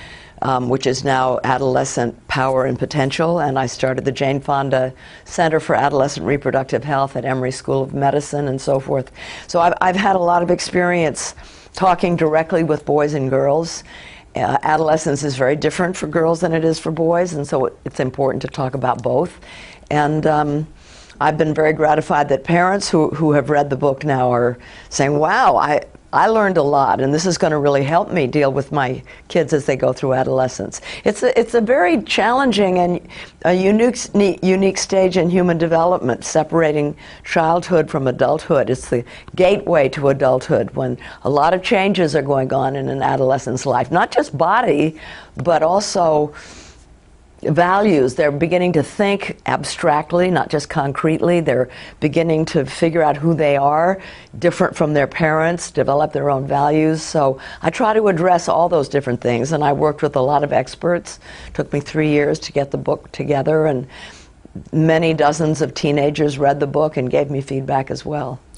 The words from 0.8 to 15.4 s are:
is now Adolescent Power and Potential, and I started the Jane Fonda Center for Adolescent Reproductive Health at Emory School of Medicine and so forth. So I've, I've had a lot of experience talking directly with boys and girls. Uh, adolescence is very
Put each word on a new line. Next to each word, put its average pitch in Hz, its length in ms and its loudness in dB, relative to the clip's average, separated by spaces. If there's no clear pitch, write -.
is 127 160 -2
now 131 400 0
Adolescent 131 840 -2
Power 131 380 0
and 123 120 -4
Potential, 156 600 -2
and 135 200 -2
I 131 60 -2
started 127 400 -4
the 135 80 0
Jane 139 260 0
Fonda 135 540 -2
Center 160 340 0
for 156 160 -2
Adolescent 139 500 0
Reproductive 131 600 -2
Health 139 320 -2
at 123 80 -6
Emory 131 260 -2
School 135 320 -4
of 135 100 -8
Medicine 143 540 -2
and 131 140 -4
so 135 180 0
forth. 135 320 -4
So 175 120 0
I've, 175 220 4
I've 180 160 2
had 196 180 2
a 185 40 2
lot 175 220 2
of 180 100 0
experience 175 840 -2
talking 180 420 2
directly 160 480 0
with 156 220 -2
boys 147 280 0
and 131 160 -2
girls. 139 540 0
Uh, 123 280 0
adolescence 156 600 0
is 143 120 -4
very 131 200 2